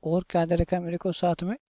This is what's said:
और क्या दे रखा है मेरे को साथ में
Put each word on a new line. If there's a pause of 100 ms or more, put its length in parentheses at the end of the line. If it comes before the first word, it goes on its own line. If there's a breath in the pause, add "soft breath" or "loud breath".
और
क्या
दे
रखा
है
मेरे
को
साथ
में (140)